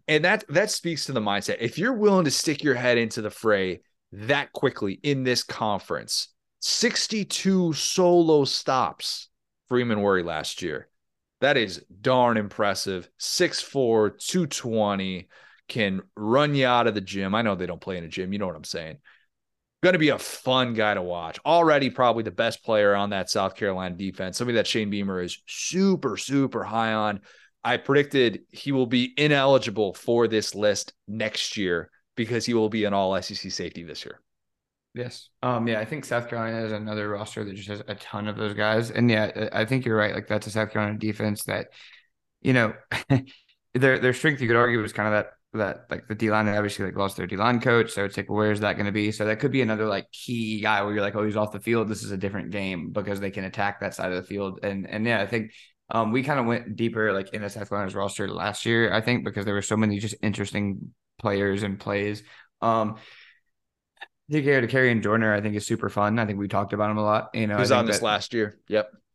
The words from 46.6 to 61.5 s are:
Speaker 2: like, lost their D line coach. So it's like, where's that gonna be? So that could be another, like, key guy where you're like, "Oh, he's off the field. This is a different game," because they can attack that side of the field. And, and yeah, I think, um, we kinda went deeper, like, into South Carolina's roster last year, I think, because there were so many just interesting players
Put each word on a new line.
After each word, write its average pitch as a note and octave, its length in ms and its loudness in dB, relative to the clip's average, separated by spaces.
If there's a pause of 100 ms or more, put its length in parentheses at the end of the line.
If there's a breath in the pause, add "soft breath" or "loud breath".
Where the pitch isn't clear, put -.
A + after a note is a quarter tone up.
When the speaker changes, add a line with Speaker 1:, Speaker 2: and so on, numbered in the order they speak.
Speaker 2:
like, F2+ 100 -6
lost G2 220 -2
their F2+ 100 -6
D F#2+ 80 -8
line A#2 240 2
coach. A#2 320 4
So G2+ 140 -2
it's G2 100 -8
like, G#2+ 140 -4
where's G#2+ 320 0
that G2 160 0
gonna G2+ 160 -2
be? G#2+ 180 0
So G#2+ 140 -4
that G#2+ 160 -2
could C3+ 100 0
be C3 100 2
another, A2 240 0
like, G2+ 280 -4
key A2 480 -6
guy G#2+ 200 2
where G#2 120 -2
you're G#2 100 0
like, G2+ 120 -4
"Oh, G#2+ 100 0
he's G#2 100 -2
off G#2+ 160 0
the G2+ 80 -10
field. A2 300 0
This G#2+ 140 -6
is G#2 80 -8
a G2 60 -4
different G2 340 -6
game," F#2+ 400 -6
because G2+ 280 -4
they G2 120 -6
can G2 120 -8
attack G2+ 380 -4
that G2 140 -6
side F#2 180 -4
of F2+ 40 -2
the F#2 100 -8
field. G2 360 -8
And, G2 260 -6
and G#2+ 160 -4
yeah, A2+ 160 2
I G2+ 60 -2
think, A2 240 -4 (380 loud breath)
um, A2+ 240 0
we C3 100 2
kinda C#3 200 0
went A2+ 340 -2
deeper, A2+ 340 0
like, G2 220 -4
into G#2 160 -6
South G2+ 180 -10
Carolina's G2 280 -4
roster G2 340 -4
last G2 360 -4
year, A2+ 280 4
I A2 80 2
think, B2 240 0
because G#2 180 -4
there G#2 120 -2
were G2+ 60 -2
so G#2+ 140 -2
many G#2 240 2
just G#2+ 220 -6
interesting G2+ 720 -4 (260)
players G2+ 440 0